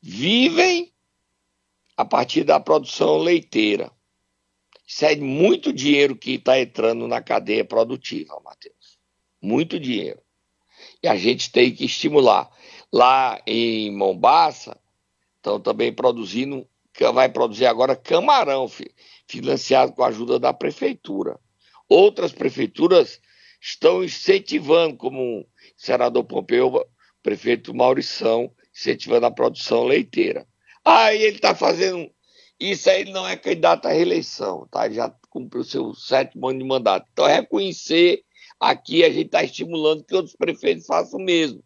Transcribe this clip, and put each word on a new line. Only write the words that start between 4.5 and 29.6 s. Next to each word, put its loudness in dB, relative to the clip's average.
Isso -6
é 2
muito 0
dinheiro 2
que -8
tá 2
entrando -2
na -4
cadeia -2
produtiva, -4
Matheus. -20
Muito -4
dinheiro. -6
E -2
a 2
gente -2
tem 4
que -8
estimular. 2
Lá 4
em -4
Mombaça, 0
estão -4
também -2
produzindo, -4
que 0
vai 4
produzir -2
agora 2
camarão, 0
fi-, -16
financiado 0
com -2
a 2
ajuda -2
da 0
prefeitura. -6
Outras 4
prefeituras 0
estão 0
incentivando, 0
como -6
o -16
senador 0
Pompeu, -2
o -2
prefeito -4
Maurição, 0
incentivando -2
a 0
produção -2